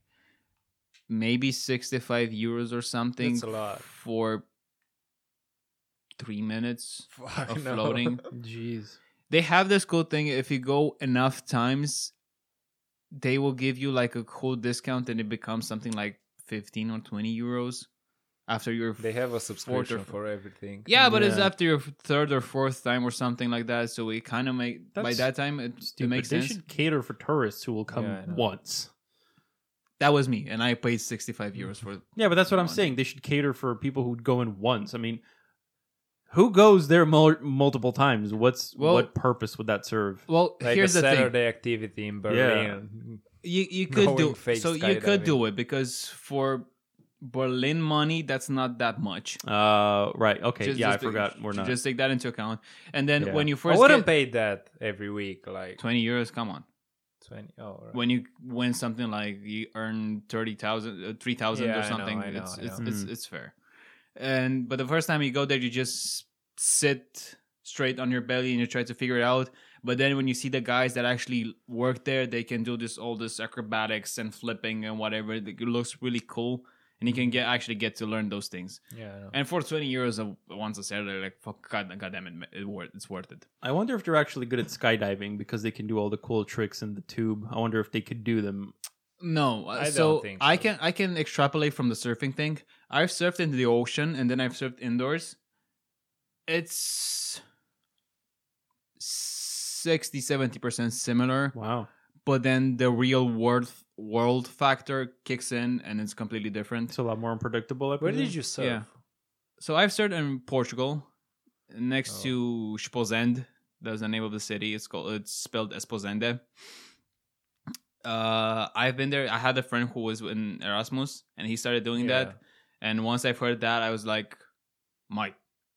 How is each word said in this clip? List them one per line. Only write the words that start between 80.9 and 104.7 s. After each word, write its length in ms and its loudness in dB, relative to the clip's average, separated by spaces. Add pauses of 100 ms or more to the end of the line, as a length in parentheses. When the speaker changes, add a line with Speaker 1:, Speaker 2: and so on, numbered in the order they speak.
Speaker 1:
like, 180 -10
fuck, 300 -16
god, 300 -6
god 120 -8
damn 160 -12
it, 60 -14 (180)
it 160 -10
wor-, 260 -10
it's 160 -16
worth 220 -10
it. 140 -20 (160)
Speaker 3:
I 100 -4
wonder 240 0
if 80 -6
they're 120 2
actually 320 0
good 120 0
at 80 -2
skydiving 720 0
because 240 -8
they 80 -4
can 160 -8
do 140 0
all 100 0
the 80 -4
cool 260 -2
tricks 380 -6
in 140 -8
the 60 -10
tube. 500 -4
I 80 -2
wonder 200 2
if 120 -2
they 100 0
could 220 -10
do 180 0
them. 320 -6 (480)
Speaker 1:
No, 460 0
uh, 40 -8
Speaker 2:
I 140 -4
don't 80 0
Speaker 1:
so 280 4
Speaker 2:
think 200 -10
Speaker 1:
I 140 8
Speaker 2:
so. 80 -2
Speaker 1:
can, 180 2
I 100 2
can 260 0
extrapolate 580 2
from 140 2
the 60 0
surfing 400 -2
thing. 220 -2 (320)
I've 200 2
surfed 300 0
into 180 0
the 100 4
ocean 480 2
and 140 2
then 100 2
I've 140 0
surfed 260 -6
indoors. 560 -2 (1120)
It's 920 -4 (1600)
sixty, 1200 -4
seventy 380 -2
percent 340 -2
similar. 640 0
Speaker 3:
Wow. 320 -4 (380)
Speaker 1:
But 180 4
then 340 4
the 140 4
real 360 4
world, 440 2 (240)
world 520 2
factor 640 0 (100)